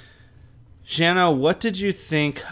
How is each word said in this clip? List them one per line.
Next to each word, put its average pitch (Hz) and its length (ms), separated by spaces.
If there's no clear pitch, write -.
Shanna, 175 460
what 147 280
did 208 180
you 196 140
think 151 600